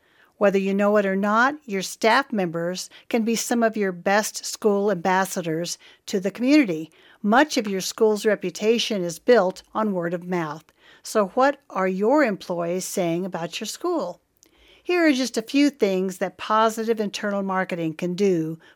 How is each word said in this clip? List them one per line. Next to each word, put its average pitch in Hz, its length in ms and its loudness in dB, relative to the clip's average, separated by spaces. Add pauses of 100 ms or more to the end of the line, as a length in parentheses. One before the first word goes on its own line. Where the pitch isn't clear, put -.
(380)
Whether 196 220 4
you 196 140 0
know 202 240 2
it 208 80 4
or 190 100 0
not, 220 400 2 (100)
your 196 160 -4
staff 226 500 0
members 180 600 -4 (180)
can 233 140 0
be 226 120 0
some 233 280 0
of 220 120 2
your 202 160 0
best 196 540 -2
school 202 440 0
ambassadors 180 880 -2 (260)
to 208 140 -4
the 190 120 -2
community. 220 600 2 (320)
Much 262 340 4
of 214 100 -2
your 190 140 -4
school's 214 420 0
reputation 208 800 0
is 170 140 -6
built 190 460 4 (100)
on 214 200 -2
word 175 200 -4
of 175 140 -8
mouth. 160 360 -6 (380)
So 202 280 0
what 277 300 2 (120)
are 190 160 -2
your 208 360 2
employees 175 640 -4
saying 175 400 -2
about 175 340 -8
your 220 60 -8
school? 247 560 -6 (600)
Here 349 240 2
are 302 40 6
just 247 280 -2
a - 20 -2
few 277 300 2
things 190 480 0
that 180 180 -6
positive 220 640 0
internal 202 420 -4
marketing 185 540 -4
can 180 180 -4
do 170 460 0 (160)